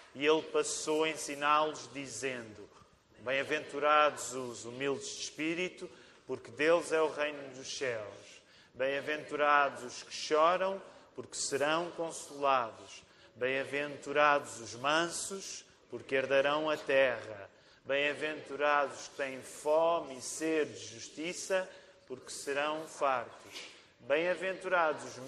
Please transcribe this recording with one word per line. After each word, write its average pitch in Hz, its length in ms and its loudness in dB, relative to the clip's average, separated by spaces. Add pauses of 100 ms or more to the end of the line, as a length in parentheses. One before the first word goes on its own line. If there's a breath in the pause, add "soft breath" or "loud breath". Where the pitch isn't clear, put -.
(140 loud breath)
E 131 120 -4
ele 156 180 6
passou 156 600 0
a 160 60 2
ensiná-los, 147 800 0
dizendo: 123 800 -8 (500)
"Bem-aventurados 139 1120 2
os 120 320 -8
humildes 131 420 -4
de - 160 -8
espírito, 170 640 -6 (380 loud breath)
porque 120 240 -8
deles 160 400 2
é 160 100 4
o 151 100 2
reino 143 440 -6
dos 131 200 -10
céus. 110 640 -6 (320 loud breath)
Bem-aventurados 139 1080 2
os 123 200 -10
que - 100 -14
choram, 180 640 4 (360 loud breath)
porque - 200 -12
serão 156 560 0
consolados. 139 1120 -2 (320 loud breath)
Bem-aventurados 139 1300 2
os 110 140 -10
mansos, 165 920 -2 (240 soft breath)
porque 123 260 -4
herdarão 139 540 4
a 151 80 0
terra. 120 720 2 (340 loud breath)
Bem-aventurados 143 1200 0
os - 80 -12
que - 80 -14
têm 131 240 -6
fome 156 760 0
e 120 40 -12
sede 156 500 0
de 110 240 -12
justiça, 180 720 -4 (380 loud breath)
porque - 240 -12
serão 151 560 -2
fartos. 131 640 -2 (460 loud breath)
Bem-aventurados 170 1040 2
os 120 140 -12 (100)